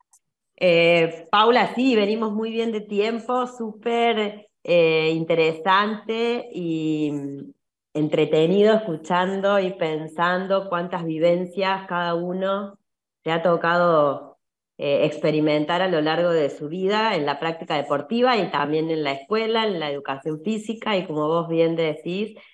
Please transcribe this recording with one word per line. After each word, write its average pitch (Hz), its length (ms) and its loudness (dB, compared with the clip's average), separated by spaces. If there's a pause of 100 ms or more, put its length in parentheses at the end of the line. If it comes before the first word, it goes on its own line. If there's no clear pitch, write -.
(560)
Eh, 170 760 4
Paula, 214 460 4
sí, 254 200 2
venimos 214 380 0
muy 220 180 -4
bien 226 200 -2
de 214 100 -4
tiempo, 226 640 -2
súper, 226 1040 -2 (160)
eh, 160 480 4
interesante 190 1400 0
y, 156 600 -2
mm, 139 420 -8 (400)
entretenido 160 840 4
escuchando 190 840 0
y 185 140 -2
pensando 175 960 -2
cuántas 175 360 -4
vivencias 180 840 0
cada 175 280 -2
uno 190 600 -4 (460)
te 160 80 -4
ha 165 100 0
tocado, 170 960 2 (400)
eh, 143 280 2
experimentar 151 760 0
a 190 60 2
lo 170 140 0
largo 160 300 2
de 156 180 2
su 147 200 -10
vida 202 460 0
en 151 100 -2
la 143 140 -2
práctica 165 380 -4
deportiva 226 600 0
y 180 140 -2
también 151 400 0
en 156 120 -2
la 139 100 -2
escuela, 220 520 -2
en 190 140 -2
la 151 100 -4
educación 143 540 -6
física 214 540 -4
y 185 100 -4
como 151 200 -2
vos 165 200 0
bien 165 280 2
decís, 165 600 -4 (180)